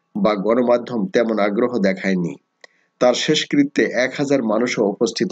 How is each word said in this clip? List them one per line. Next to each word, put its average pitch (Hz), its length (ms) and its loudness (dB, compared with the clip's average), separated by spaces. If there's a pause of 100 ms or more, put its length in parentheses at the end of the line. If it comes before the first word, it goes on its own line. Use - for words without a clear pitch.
(160)
বা 107 200 0
গণমাধ্যম 117 720 0
তেমন 113 320 0
আগ্রহ 113 400 0
দেখায়নি। 95 560 -2 (640)
তার 123 140 4
শেষকৃত্যে 143 680 0
এক 120 340 0
হাজার 139 260 0
মানুষও 113 420 0
উপস্থিত 104 460 -2